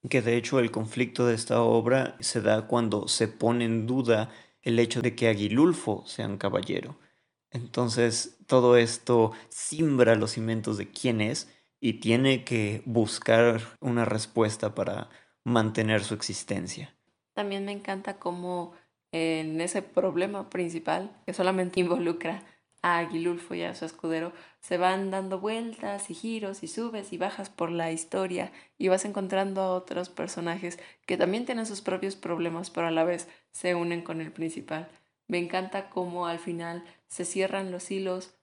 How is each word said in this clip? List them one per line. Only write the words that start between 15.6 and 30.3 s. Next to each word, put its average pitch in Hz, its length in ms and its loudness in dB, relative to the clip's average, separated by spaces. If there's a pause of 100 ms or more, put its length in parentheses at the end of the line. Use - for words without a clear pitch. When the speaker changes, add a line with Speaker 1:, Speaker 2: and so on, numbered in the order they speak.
Speaker 1:
su 110 100 -6
existencia. - 840 -8 (380)
Speaker 2:
También 196 320 -4
me 202 60 -8
encanta 196 460 -8
cómo 180 560 -6 (380)
en 160 500 -2
ese 185 200 -2
problema 190 680 -2
principal, 170 680 -4 (100)
que 190 80 -6
solamente 185 460 0
involucra 170 640 0 (380)
a 175 180 2
Aguilulfo 170 560 -4
y 170 80 -4
a 175 100 -4
su 180 120 -10
escudero, 165 480 -4 (260)
se - 180 -4
van 190 340 2
dando 190 280 -4
vueltas 214 680 -6
y 170 40 -10
giros 208 500 -6
y 165 40 -10
subes 220 460 -6
y 175 40 -8
bajas 196 320 -6
por 170 220 -4
la 165 200 -2
historia 180 600 -4 (260)
y 185 120 2
vas 190 160 4
encontrando 190 560 0
a 185 120 0
otros 180 360 -4
personajes 170 680 -6 (280)